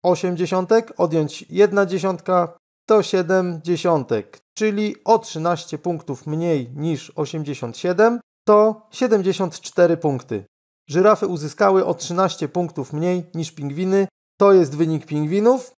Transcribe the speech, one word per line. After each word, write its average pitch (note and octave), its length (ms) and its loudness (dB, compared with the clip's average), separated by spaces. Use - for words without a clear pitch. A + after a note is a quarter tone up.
Osiem F3+ 320 0
dziesiątek F#3 600 0
odjąć D#3 540 -2
jedna G3 360 2
dziesiątka F3+ 680 -2
to G#3+ 140 4
siedem F3+ 600 0
dziesiątek, D#3+ 760 -2
czyli G#3+ 460 -2
o A3 140 4
trzynaście E3 600 -4
punktów D#3 480 -8
mniej D3+ 500 -2
niż D3+ 400 -6
osiemdziesiąt C#3+ 640 -8
siedem, A3 420 2
to G#3+ 440 4
siedemdziesiąt F#3+ 720 0
cztery E3+ 360 2
punkty. B2+ 480 -4
Żyrafy G3 380 2
uzyskały F#3 600 0
o - 80 -2
trzynaście F#3 540 -4
punktów E3 440 -6
mniej F3 320 -2
niż D#3+ 180 -8
pingwiny, F#3 560 -2
to G3+ 120 8
jest D#3 240 4
wynik D#3+ 300 0
pingwinów G3+ 720 0